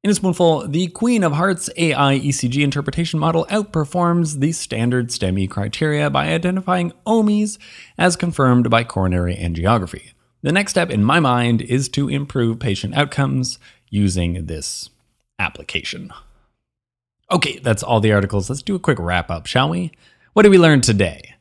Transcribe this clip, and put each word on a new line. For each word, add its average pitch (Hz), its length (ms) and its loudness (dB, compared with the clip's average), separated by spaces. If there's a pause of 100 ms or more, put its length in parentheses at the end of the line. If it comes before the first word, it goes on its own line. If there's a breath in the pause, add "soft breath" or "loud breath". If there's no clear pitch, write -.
In 202 60 2
a 208 40 4
spoonful, 170 540 0
the 165 180 0
Queen 226 380 0
of 160 80 2
Hearts 175 440 -2
A 165 180 0
I 139 200 2
E 139 160 0
C 131 160 -2
G 131 160 0
interpretation 147 560 -2
model 160 280 0
outperforms 170 920 -2
the 147 140 0
standard 120 560 -2
stemi 95 420 -2
criteria 147 580 -2
by 139 200 0
identifying 180 640 -2 (120)
omis 214 540 0 (400 loud breath)
as 175 160 2
confirmed 127 560 2
by 117 140 2
coronary 90 500 -2
angiography. 87 760 -2 (300)
The 143 100 -2
next 202 180 0
step, 175 200 0
in 107 120 0
my 131 160 2
mind, 123 440 2
is 131 280 -2
to 143 180 -2
improve 127 520 -2
patient 101 340 -4
outcomes 135 640 -2 (320 soft breath)
using 90 560 0
this - 440 -10 (500)
application. - 720 -8 (1200)
Okay, 151 260 -2
that's 113 240 0
all 120 160 2
the 107 140 4
articles. 101 360 0
Let's 139 140 -8
do 196 140 -4
a 180 40 -4
quick 147 200 0
wrap 87 280 -2
up, 82 180 -8
shall 131 220 0
we? 175 220 -4 (420 soft breath)
What 214 120 6
did 208 40 10
we 190 100 10
learn 160 220 8
today? 98 600 0